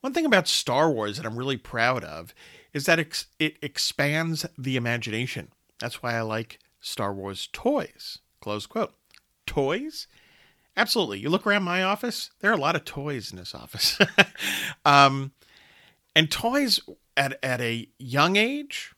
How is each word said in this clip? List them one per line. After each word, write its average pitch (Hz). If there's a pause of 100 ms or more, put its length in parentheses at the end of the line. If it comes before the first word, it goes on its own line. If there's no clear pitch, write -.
"One 269
thing 320
about 214
Star 139
Wars 107
that -
I'm 113
really 131
proud 120
of 80 (400)
is 143
that 165
ex-, - (100)
it 156
expands 151 (140)
the 131
imagination. 117 (280)
That's -
why 120
I 113
like 110 (240)
Star 101
Wars 98
toys." - (240)
Close 104
quote. - (500)
Toys? 180 (680)
Absolutely. 139
You 127
look 180
around 202
my 180
office, 208
there 202
are 220
a -
lot 151
of 151
toys 139
in 92
this 90
office. -
<laughs> -
Um, 139 (840)
and 156
toys 247 (360)
at, 135
at 127
a 117 (120)
young 143
age 277